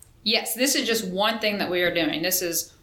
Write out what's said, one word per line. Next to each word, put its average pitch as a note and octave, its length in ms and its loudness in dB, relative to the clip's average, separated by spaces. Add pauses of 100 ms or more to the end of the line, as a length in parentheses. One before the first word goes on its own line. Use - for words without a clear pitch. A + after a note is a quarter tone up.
(240)
Yes, A3 300 0
this B3+ 200 2
is C4+ 140 0
just A3 180 0
one G3+ 320 0
thing G#3 200 0
that F3 120 -2
we F3+ 120 2
are F3 120 2
doing. D#3+ 280 0
This F#3 200 0
is E3+ 300 -4 (100)